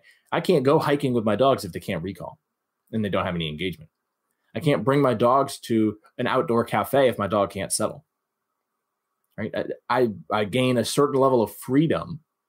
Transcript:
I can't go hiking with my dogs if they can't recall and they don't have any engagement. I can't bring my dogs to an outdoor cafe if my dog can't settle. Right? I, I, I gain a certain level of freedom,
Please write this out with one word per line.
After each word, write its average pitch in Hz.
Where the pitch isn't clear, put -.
I 147
can't 156
go 147
hiking 143
with 117
my 107
dogs 127
if 87
they 90
can't 85
recall 92
and 110
they 101
don't 95
have 90
any 82
engagement. 80
I 113
can't 131
bring 139
my 127
dogs 120
to 110
an 123
outdoor 117
cafe 123
if 110
my 101
dog 101
can't 95
settle. -
Right? 107
I, 104
I, 120
I 107
gain 123
a 113
certain 143
level 131
of -
freedom, 107